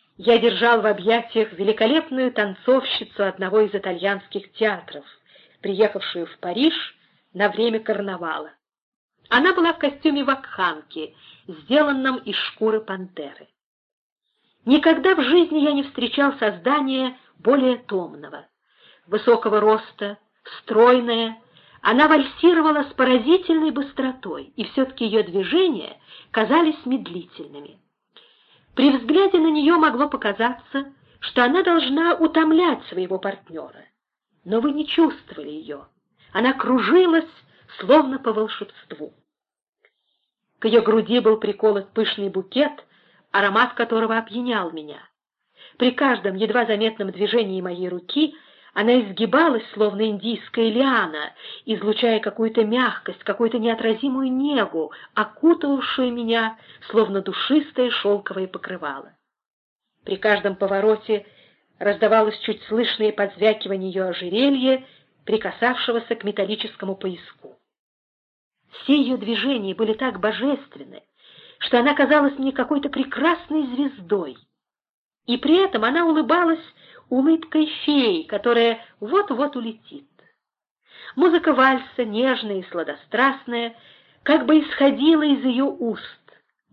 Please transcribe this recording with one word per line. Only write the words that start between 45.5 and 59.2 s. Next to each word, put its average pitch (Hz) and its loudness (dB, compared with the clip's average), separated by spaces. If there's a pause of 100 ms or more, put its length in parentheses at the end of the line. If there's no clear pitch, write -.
При 247 2
каждом 233 0
едва 220 0
заметном 214 -2
движении 196 -2
моей 180 -6
руки — 269 -4 (380)
она 233 4
изгибалась, 233 0
словно 208 0
индийская 220 -2
лиана, 214 0 (320)
излучая 214 0
какую-то 220 0
мягкость, 220 -2
какую-то 226 -2
неотразимую 233 -2
негу, 254 -2 (200)
окутывавшую 269 0
меня, 226 -2 (320)
словно 196 2
душистое 254 0
шелковое 196 -4
покрывало. 160 -12 (920)